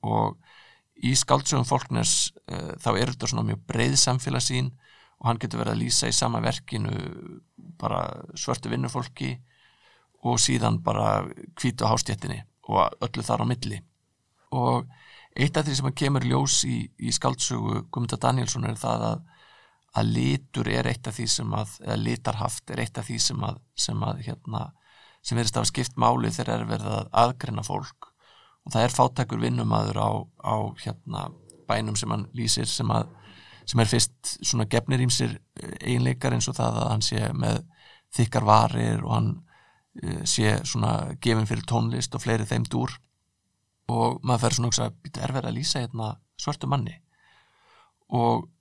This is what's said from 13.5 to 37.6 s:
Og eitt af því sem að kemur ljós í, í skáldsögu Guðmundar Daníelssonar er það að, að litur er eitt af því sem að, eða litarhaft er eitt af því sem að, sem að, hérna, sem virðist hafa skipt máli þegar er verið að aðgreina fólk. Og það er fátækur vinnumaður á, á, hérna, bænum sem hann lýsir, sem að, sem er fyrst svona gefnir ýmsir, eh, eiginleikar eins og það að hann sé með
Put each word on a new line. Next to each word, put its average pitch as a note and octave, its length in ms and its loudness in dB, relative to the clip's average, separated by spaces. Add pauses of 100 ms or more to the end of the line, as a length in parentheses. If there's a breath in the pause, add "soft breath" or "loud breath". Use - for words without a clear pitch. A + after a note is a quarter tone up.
Og B2 340 0 (520 loud breath)
eitt D#3 180 2
af D3+ 100 2
því C#3+ 120 0
sem C3+ 100 0
að C3+ 140 -4
kemur C3+ 240 2
ljós C3+ 420 2
í, B2 80 0 (240)
í A#2 140 -2
skáldsögu A2 760 0
Guðmundar A#2+ 320 -4
Daníelssonar A#2+ 540 0
er A2 60 -10
það A2+ 280 -2
að, A2 120 -2 (800 soft breath)
að A2 160 2
litur B2+ 560 0
er A#2+ 180 0
eitt - 180 -6
af A2 80 -8
því A#2 180 -4
sem G#2+ 220 -4
að, G#2+ 200 -6 (100)
eða A2 140 -2
litarhaft A2+ 720 -4
er A#2 120 -2
eitt - 160 -8
af A2+ 80 -10
því A2+ 180 -4
sem - 220 -2
að, - 120 -6 (260)
sem G#2+ 220 -2
að, G#2 200 -6
hérna, A#2 360 -6 (600 soft breath)
sem A2+ 140 0
virðist A2+ 200 0
hafa A2+ 120 2
skipt B2 300 -4
máli A#2 340 4
þegar A2+ 260 -2
er A2 120 -4
verið G#2+ 260 -4
að G#2 140 -8 (120)
aðgreina A2+ 420 -2
fólk. - 440 -8 (520 soft breath)
Og - 120 -12
það A2+ 120 6
er B2 80 0
fátækur B2+ 480 2
vinnumaður A2 560 0
á, - 120 2 (340)
á, G#2+ 100 0 (300)
hérna, G2+ 420 -8 (440)
bænum G#2+ 280 -2
sem A2 140 -4
hann G#2 240 -4
lýsir, A2+ 340 0
sem A2+ 240 -2
að, A2+ 140 0 (580 loud breath)
sem A#2 160 2
er G#2+ 80 4
fyrst - 520 0
svona A2+ 280 0
gefnir B2 320 2
ýmsir, B2 360 2 (200)
eh, - 220 -10
eiginleikar B2+ 560 0
eins A#2 140 0
og A#2+ 80 -6
það A2+ 240 0
að A2+ 100 0
hann A2 140 2
sé A2 160 0 (100)
með A2 300 0 (500 loud breath)